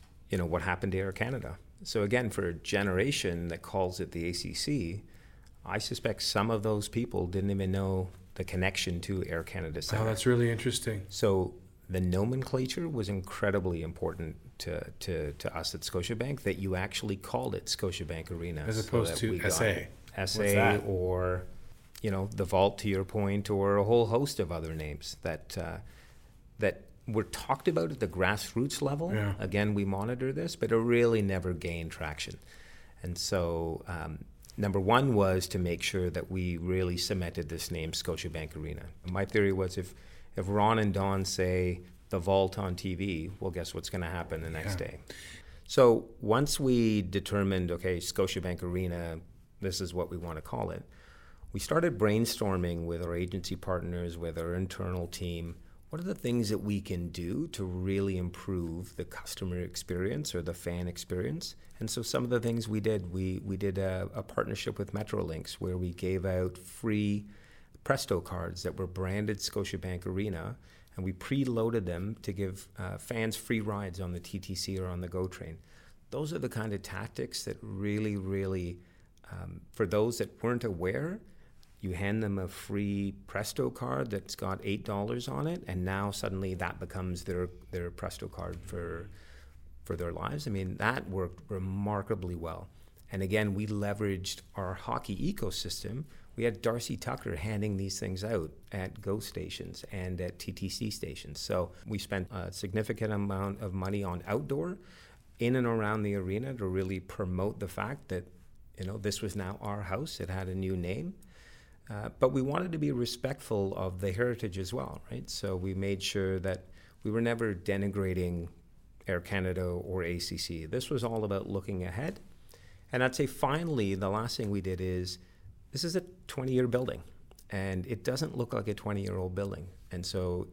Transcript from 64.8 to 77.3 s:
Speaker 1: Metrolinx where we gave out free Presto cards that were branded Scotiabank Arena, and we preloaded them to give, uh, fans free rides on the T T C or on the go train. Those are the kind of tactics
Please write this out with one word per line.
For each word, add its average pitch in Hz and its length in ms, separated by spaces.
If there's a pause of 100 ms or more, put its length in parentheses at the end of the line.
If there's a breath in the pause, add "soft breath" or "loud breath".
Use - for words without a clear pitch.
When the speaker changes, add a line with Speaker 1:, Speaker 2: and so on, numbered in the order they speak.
Speaker 1:
Metrolinx 92 600
where 92 220
we 90 160
gave 92 320
out 92 340
free 104 680 (560 loud breath)
Presto 117 380
cards 87 420
that 90 140
were 92 100
branded 95 520
Scotiabank 92 680
Arena, 98 500 (380 soft breath)
and 95 100
we 95 80
preloaded 117 760
them 92 360
to 104 100
give, 95 360 (100)
uh, 98 200
fans 113 360
free - 260
rides 101 400
on 90 120
the 87 80
T - 180
T 92 160
C 95 240
or 92 80
on 90 140
the 90 80
go 92 180
train. 80 320 (520 soft breath)
Those 151 220
are 170 60
the 127 100
kind 110 240
of 98 100
tactics - 640